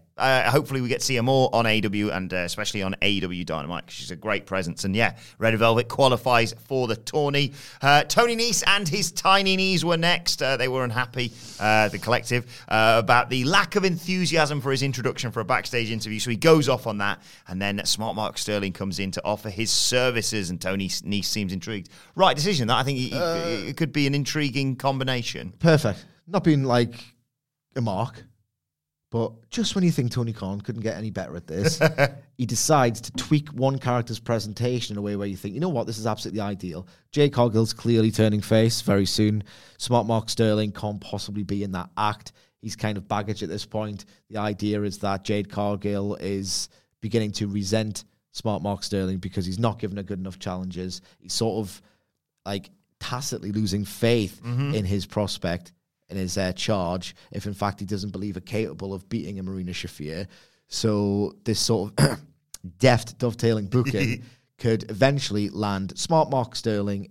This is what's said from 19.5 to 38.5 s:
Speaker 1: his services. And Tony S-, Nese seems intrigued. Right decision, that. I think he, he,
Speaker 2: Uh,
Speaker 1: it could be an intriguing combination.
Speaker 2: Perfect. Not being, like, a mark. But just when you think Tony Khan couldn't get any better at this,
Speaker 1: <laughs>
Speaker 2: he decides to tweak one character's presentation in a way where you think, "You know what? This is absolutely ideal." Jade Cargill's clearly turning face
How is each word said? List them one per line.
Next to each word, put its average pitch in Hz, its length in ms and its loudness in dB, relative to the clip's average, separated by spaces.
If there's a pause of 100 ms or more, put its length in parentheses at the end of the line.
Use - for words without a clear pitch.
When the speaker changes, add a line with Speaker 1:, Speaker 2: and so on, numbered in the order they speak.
Speaker 1:
his 101 200 -2
services. 113 800 0
And 85 100 -6
Tony 95 260 -2
S-, - 160 -6
Nese 98 240 -2
seems 98 260 -2
intrigued. 95 380 -8 (260)
Right 175 180 6
decision, 147 320 0
that. 117 120 4
I 131 40 2
think 131 160 -2
he, 127 120 -4
he, - 40 -4
Speaker 2:
Uh, 165 320 -2 (220)
Speaker 1:
it 143 80 -8
could 160 160 -2
be 143 160 2
an 143 80 2
intriguing 139 580 -2
combination. 127 840 -4
Speaker 2:
Perfect. 143 440 4 (220)
Not 175 160 -2
being, 147 220 4
like, 120 300 4 (840)
a 131 40 -2
mark. 110 440 -2 (840)
But - 400 -4
just - 240 -2
when 190 100 2
you 170 60 6
think 131 220 0
Tony 117 220 -2
Khan 101 260 -6
couldn't 113 220 -8
get 107 160 -2
any 110 120 -6
better 87 240 -8
at 85 120 -12
this, 104 340 0 (280)
Speaker 1:
<laughs> - 280 -20
Speaker 2:
he 127 80 -4
decides 120 560 2
to - 120 -12
tweak - 380 0
one 135 280 0
character's 120 420 -2
presentation 117 720 -2
in 101 40 -6
a 101 40 -4
way 104 140 -4
where 101 100 -4
you 98 100 -6
think, 101 180 -8
"You 123 60 -4
know 180 100 0
what? 117 160 -2
This 113 120 -6
is 110 80 -4
absolutely 107 360 -4
ideal." 92 440 -6 (240)
Jade 147 220 4
Cargill's 113 400 4
clearly 113 380 4
turning 107 320 4
face 113 400 4